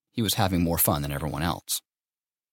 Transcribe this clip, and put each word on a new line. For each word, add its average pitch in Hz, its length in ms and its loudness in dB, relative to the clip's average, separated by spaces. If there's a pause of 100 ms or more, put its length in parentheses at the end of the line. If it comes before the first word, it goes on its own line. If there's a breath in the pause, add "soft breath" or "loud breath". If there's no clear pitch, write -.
(100)
he 117 120 -4
was 95 120 0
having 90 280 2
more 82 160 2
fun 76 240 2
than 71 100 -4
everyone 73 300 -4
else. - 400 -4 (720)